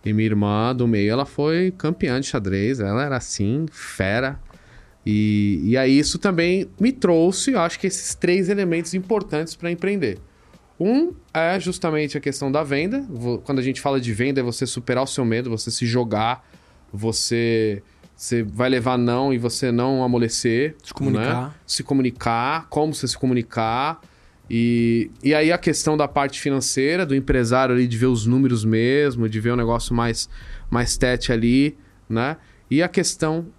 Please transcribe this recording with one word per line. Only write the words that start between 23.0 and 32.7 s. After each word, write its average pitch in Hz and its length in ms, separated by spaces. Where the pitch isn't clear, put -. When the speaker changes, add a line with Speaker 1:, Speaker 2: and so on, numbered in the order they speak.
Speaker 1:
se - 100
comunicar. 123 840
E, 117 600
e 147 120
aí 156 160
a 175 80
questão 151 360
da 147 120
parte 139 340
financeira, 139 640
do 135 100
empresário 127 600
ali, 123 120
de 117 100
ver 123 100
os 113 180
números 123 400
mesmo, 120 640
de 107 100
ver 117 120
o 123 40
negócio 117 380
mais, 117 360
mais 120 280
tete 123 340
ali, 123 460
né? 123 260
E 143 120